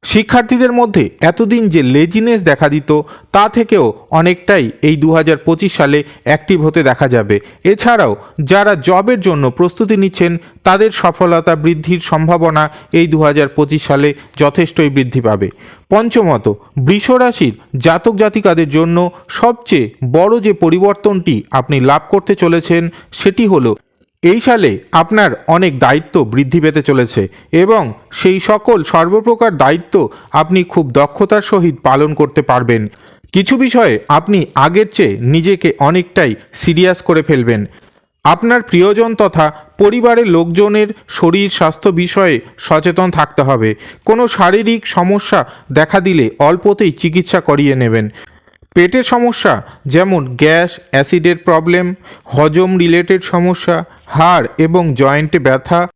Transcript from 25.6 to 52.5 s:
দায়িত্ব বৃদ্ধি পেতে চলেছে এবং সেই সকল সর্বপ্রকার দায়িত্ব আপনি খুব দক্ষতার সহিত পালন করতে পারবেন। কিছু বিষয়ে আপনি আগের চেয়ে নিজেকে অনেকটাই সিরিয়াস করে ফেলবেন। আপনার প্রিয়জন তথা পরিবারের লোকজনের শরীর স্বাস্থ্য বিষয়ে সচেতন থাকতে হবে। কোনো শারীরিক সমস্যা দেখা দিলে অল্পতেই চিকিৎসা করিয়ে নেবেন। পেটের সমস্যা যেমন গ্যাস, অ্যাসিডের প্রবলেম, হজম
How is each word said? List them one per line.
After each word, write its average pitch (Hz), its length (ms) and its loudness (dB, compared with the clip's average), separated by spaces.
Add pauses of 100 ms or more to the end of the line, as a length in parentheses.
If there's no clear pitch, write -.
দায়িত্ব 139 360 -2 (100)
বৃদ্ধি 131 360 -2
পেতে 151 220 0
চলেছে 123 400 0 (300)
এবং 190 300 2 (300)
সেই 185 280 -4
সকল 214 440 0
সর্বপ্রকার 214 720 0
দায়িত্ব 143 380 0 (380)
আপনি 160 320 0
খুব 175 280 -2
দক্ষতার 185 500 0
সহিত 175 400 0
পালন 139 320 2
করতে 147 280 0
পারবেন। 120 400 0 (500)
কিছু 190 240 2
বিষয়ে 233 380 2 (140)
আপনি 170 300 0 (180)
আগের 175 340 0
চেয়ে 110 360 -2
নিজেকে 165 420 0 (120)
অনেকটাই 165 520 0 (220)
সিরিয়াস 175 480 0
করে 156 200 0
ফেলবেন। 120 380 0 (640)
আপনার 226 380 0
প্রিয়জন 208 520 2
তথা 165 320 0 (320)
পরিবারের 233 500 2
লোকজনের 190 600 0 (220)
শরীর 190 400 0
স্বাস্থ্য - 400 -2
বিষয়ে 175 460 0 (220)
সচেতন 175 520 0
থাকতে 151 320 -2
হবে। 123 280 0 (340)
কোনো 226 240 2
শারীরিক 208 580 0
সমস্যা 190 540 -2 (320)
দেখা 156 280 0
দিলে 170 260 0 (140)
অল্পতেই 180 520 0
চিকিৎসা 175 480 -2
করিয়ে 143 360 0
নেবেন। 113 300 0 (640)
পেটের 180 320 2
সমস্যা 240 500 0 (320)
যেমন 170 360 0 (140)
গ্যাস, 160 340 2 (200)
অ্যাসিডের 170 540 0
প্রবলেম, 175 420 0 (380)
হজম 156 520 0